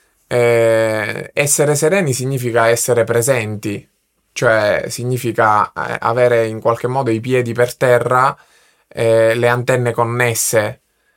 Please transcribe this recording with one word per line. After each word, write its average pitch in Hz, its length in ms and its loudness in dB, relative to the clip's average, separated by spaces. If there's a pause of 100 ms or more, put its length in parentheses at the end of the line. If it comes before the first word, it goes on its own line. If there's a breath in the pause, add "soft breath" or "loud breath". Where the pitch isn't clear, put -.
(280 soft breath)
Eh, 113 1040 0
essere 143 420 0
sereni 156 380 0
significa 120 540 -2
essere 117 360 2
presenti, 110 840 -2 (440)
cioè 107 540 0
significa, 117 840 0
eh, 117 260 -6
avere 117 480 2
in 110 120 -8
qualche - 280 -2
modo 131 240 -2
i 113 80 0
piedi 123 340 -2
per 120 220 0
terra, 127 600 2 (520 soft breath)
eh, 113 480 2
le 120 120 2
antenne 123 440 0
connesse, 117 920 -2 (360)